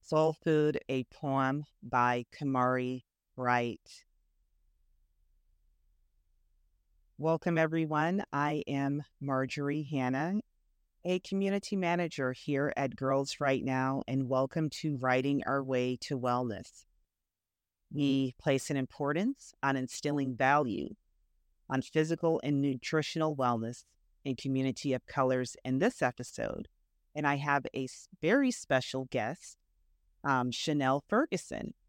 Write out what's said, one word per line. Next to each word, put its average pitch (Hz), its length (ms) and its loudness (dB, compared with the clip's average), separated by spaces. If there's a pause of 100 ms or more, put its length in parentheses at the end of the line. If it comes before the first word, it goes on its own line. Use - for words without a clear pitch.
Soul 156 440 2
Food, 151 340 4 (100)
a 131 140 0 (100)
poem 135 520 0 (180)
by 123 500 2
Kamari 127 720 0 (340)
Wright. 123 440 0 (3500)
Welcome, 160 400 2
everyone. 160 640 2 (100)
I 147 360 0
am 139 340 0 (180)
Marjorie 139 600 -2
Hanna, 139 520 -2 (720)
a 180 140 0
community 196 560 -2
manager 170 560 0
here 139 460 0
at 135 180 -2
Girls 135 460 0
Right 135 240 2
Now, 131 420 0
and 135 220 -2
welcome 135 420 0
to 147 280 -4
Writing 131 480 2
Our 135 180 0
Way 127 380 0
to 143 140 -4
Wellness. 123 680 -2 (1080)
We 135 480 0
place 135 300 0
an 143 60 0
importance 151 760 -2 (120)
on 139 100 2
instilling 135 640 -2
value 131 580 2 (760)
on 131 140 0
physical 160 600 0
and 139 180 0
nutritional 151 720 0
wellness 120 480 0 (420)
in 131 120 -2
community 131 560 0
of 127 140 -2
colors 127 580 0
in 131 160 0
this 220 220 2
episode, - 680 -4 (460)
and 151 120 -2
I 143 100 2
have 143 380 0
a 135 100 -2
s-, - 240 -14 (140)
very 254 280 4
special 131 600 -2
guest, 123 480 -6 (680)
um, 127 260 2
Chanel 139 600 0
Ferguson. - 640 -2 (140)